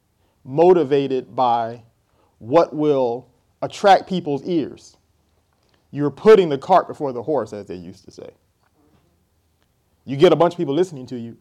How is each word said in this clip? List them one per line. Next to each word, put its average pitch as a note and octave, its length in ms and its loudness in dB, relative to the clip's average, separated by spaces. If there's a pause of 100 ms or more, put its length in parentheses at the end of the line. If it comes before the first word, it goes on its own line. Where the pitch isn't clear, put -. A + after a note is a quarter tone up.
(440)
motivated C#3 880 2
by A#2+ 480 -2 (560)
what C3+ 360 0
will C3+ 540 -2 (320)
attract - 480 2
people's E3+ 360 -6
ears, - 520 -6 (960)
you're C#3+ 220 -4
putting G3 360 6
the C#3 100 -4
cart F#3 280 2
before C#3 260 -10
the A#2+ 120 -10
horse, B2+ 280 -4
as G2+ 140 -14
they F#2 80 -12
used F2+ 300 -18
to - 80 -20
say. - 180 -20 (1700)
You C3+ 120 -10
get E3 160 6
a D3+ 40 2
bunch E3+ 180 2
of - 40 -14
people C#3+ 160 -4
listening D3+ 320 -4
to B2 120 -12
you, A#2 220 -14